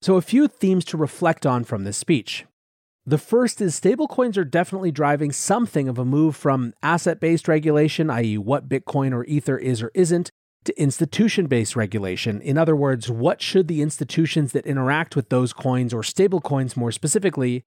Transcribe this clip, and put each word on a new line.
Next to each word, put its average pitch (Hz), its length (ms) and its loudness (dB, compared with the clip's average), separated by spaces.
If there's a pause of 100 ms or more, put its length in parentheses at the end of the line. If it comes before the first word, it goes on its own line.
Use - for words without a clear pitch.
So 190 140 4
a 185 40 4
few 262 260 2
themes 190 400 0
to 170 120 -8
reflect 160 480 0
on 123 180 0
from 104 200 -6
this 98 120 -8
speech. - 480 -2 (600)
The 139 100 2
first 233 460 0
is 175 160 -2
stablecoins 247 580 0
are 190 80 0
definitely 175 480 -2
driving 147 400 0
something 190 560 -2
of 123 100 -4
a 127 60 -2
move 147 320 2
from 131 460 0
asset-based 165 680 0
regulation, 156 600 2
i 117 120 0
e 107 140 0
what 123 320 -2
Bitcoin 135 460 -2
or 120 100 -2
Ether 147 320 -2
is 123 260 -2
or 117 120 -6
isn't, 175 360 2 (340)
to - 160 -4
institution-based 147 960 0
regulation. 101 640 -4
In 139 160 -2
other 160 180 4
words, 135 360 0
what 120 320 -2
should 185 260 2
the 156 140 0
institutions 151 680 -2
that 139 120 -2
interact 139 500 -2
with 143 140 -2
those 127 240 2
coins, 127 400 -2
or 117 80 -4
stablecoins 143 720 0
more 120 160 -2
specifically, 143 720 -2 (120)